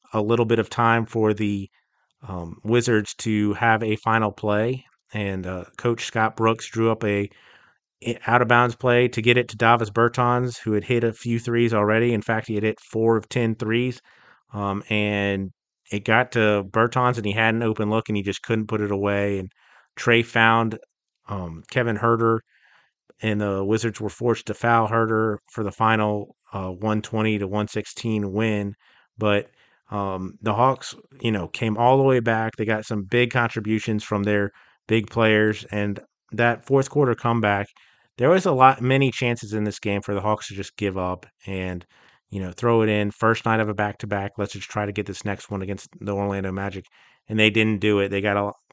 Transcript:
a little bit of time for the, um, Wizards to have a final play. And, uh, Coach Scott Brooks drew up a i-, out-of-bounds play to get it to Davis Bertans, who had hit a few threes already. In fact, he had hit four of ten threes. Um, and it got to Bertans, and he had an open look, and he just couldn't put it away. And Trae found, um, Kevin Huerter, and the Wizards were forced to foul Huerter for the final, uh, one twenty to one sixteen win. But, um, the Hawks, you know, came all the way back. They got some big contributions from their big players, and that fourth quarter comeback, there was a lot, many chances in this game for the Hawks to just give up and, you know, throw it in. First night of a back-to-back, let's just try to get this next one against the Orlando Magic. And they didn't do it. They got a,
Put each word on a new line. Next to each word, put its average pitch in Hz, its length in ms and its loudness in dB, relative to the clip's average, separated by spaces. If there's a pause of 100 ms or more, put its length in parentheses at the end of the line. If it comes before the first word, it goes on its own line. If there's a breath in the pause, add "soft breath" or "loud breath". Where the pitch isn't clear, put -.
(120)
a 110 80 0
little 117 260 2
bit 110 120 2
of 107 100 0
time 113 380 2
for 110 260 0
the, 104 380 -4 (560)
um, 87 380 -10
Wizards 113 540 2
to 104 360 0
have 113 300 2
a 107 100 0
final 110 380 0
play. 110 520 -2 (280)
And, 98 320 -4
uh, 92 200 -8 (120)
Coach 120 280 -2
Scott 110 320 -2
Brooks 113 340 0
drew 113 220 2
up 110 100 -4
a 101 260 0 (760 soft breath)
i-, 117 120 -6 (100)
out-of-bounds 120 480 4
play 123 320 2
to 120 120 -6
get 120 160 4
it 120 120 0
to - 80 -14
Davis 113 340 4
Bertans, 120 680 0
who 110 140 -4
had 104 120 0
hit 120 180 0
a 117 100 0
few 117 280 -4
threes 117 340 2
already. 110 400 4
In 104 80 -2
fact, 110 240 -2
he 110 80 -4
had 101 80 -2
hit 110 180 0
four 113 360 2
of 107 120 -4
ten 113 280 0
threes. 120 440 -2 (520 soft breath)
Um, 101 360 -4
and 101 640 0 (400)
it 104 140 -6
got 120 280 2
to 107 380 2
Bertans, 120 460 2
and 107 100 -4
he 101 60 0
had 113 220 2
an 117 100 -2
open 107 260 0
look, 110 180 0
and 110 80 -2
he 101 60 -2
just 98 200 -6
couldn't 110 260 -2
put 110 120 -2
it 104 120 -2
away. 101 480 0
And 92 100 -10 (480 soft breath)
Trae 117 260 4
found, 113 540 2 (500)
um, 87 420 -10
Kevin 117 280 -2
Huerter, 113 400 2 (840 soft breath)
and 107 200 -2
the 98 240 -2
Wizards 110 360 -2
were 107 80 -6
forced 117 380 -4
to 104 80 -6
foul 117 340 2
Huerter 110 500 0 (120)
for 110 140 -6
the 98 80 -6
final, 107 640 0 (160)
uh, 95 160 -6
one 107 340 -2
twenty 110 360 -2
to 98 100 -4
one 104 180 -4
sixteen 107 680 -6
win. 104 420 -2 (440 soft breath)
But, 104 320 0 (400 soft breath)
um, 95 500 -6
the 110 140 -2
Hawks, 127 400 0 (260)
you 117 120 0
know, 90 160 -4
came 110 280 -4
all 123 200 4
the 135 80 4
way 131 160 4
back. 113 360 0
They 113 80 -4
got 110 220 -2
some 107 160 -4
big 120 300 0
contributions 110 720 -2
from 104 180 -2
their 101 300 0 (360 soft breath)
big 110 200 0
players, 107 600 2
and 104 300 -4 (320)
that 117 340 0
fourth 135 240 2
quarter 131 240 2
comeback, 107 540 0 (500 soft breath)
there 127 120 4
was 185 160 2
a 175 60 2
lot, 131 300 6
many 131 300 2
chances 117 400 -4
in 107 100 -2
this 104 160 -4
game 101 240 -4
for 104 120 -6
the 101 60 -4
Hawks 104 280 -2
to 104 60 -14
just 98 220 -12
give 95 220 -4
up 90 280 -4 (200)
and, 92 400 -8 (440 soft breath)
you 98 100 -8
know, 92 100 -8
throw 117 320 2
it 107 60 2
in. 104 240 0
First 113 320 2
night 110 160 2
of 107 80 -2
a 104 60 -4
back-to-back, 101 640 -4
let's 101 180 -6
just 98 140 -14
try 104 180 -4
to 101 60 -6
get 98 140 -6
this 98 180 -10
next 98 240 -8
one 98 140 -6
against 95 260 -10 (120)
the 101 120 -4
Orlando 98 380 -4
Magic. 95 340 -8 (440 soft breath)
And 110 100 -2
they 107 120 6
didn't 107 300 2
do 104 200 2
it. 98 80 2
They 98 120 -2
got 101 160 0
a, 101 160 -2 (200)